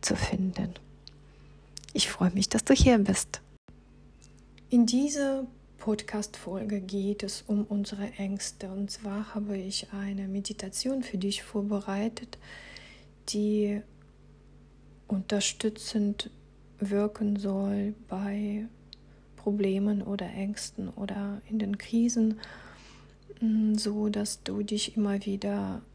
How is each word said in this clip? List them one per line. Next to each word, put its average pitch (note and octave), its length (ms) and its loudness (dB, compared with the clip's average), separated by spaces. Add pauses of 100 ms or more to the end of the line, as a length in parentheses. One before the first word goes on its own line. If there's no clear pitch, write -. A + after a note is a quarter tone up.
zu - 160 2
finden. F#3 580 0 (1160)
Ich - 160 2
freue - 220 4
mich, G3 180 0
dass A3+ 160 2
du - 80 6
hier B3+ 260 10
bist. - 440 2 (1300)
In A#3+ 160 8
dieser C4+ 600 2 (320)
Podcast-Folge G#3 1000 -4
geht G3 420 -2
es G3 240 -6
um G#3 180 2
unsere G3+ 540 -2
Ängste. G3 500 -4
Und G3 220 -4
zwar G#3+ 440 -6
habe G#3 220 -2
ich F#3+ 360 -6
eine G3 360 -4
Meditation G3+ 760 -4
für G#3+ 160 -4
dich G3 240 0
vorbereitet, G3+ 920 -2 (920)
die G#3 500 2 (1300)
unterstützend G#3 1200 0 (480)
wirken G#3 580 2
soll G3+ 580 0 (140)
bei G3+ 580 -2 (680)
Problemen G3+ 680 2
oder G3 240 -2
Ängsten F#3+ 640 -6
oder G3+ 580 -6
in G#3+ 100 0
den G3+ 200 0
Krisen, A3+ 600 2 (1000)
mm, A3 360 4
so G#3+ 320 0
dass G#3 340 -2
du G3+ 200 -4
dich G#3 340 -2
immer G3+ 280 2
wieder G3 560 -2 (140)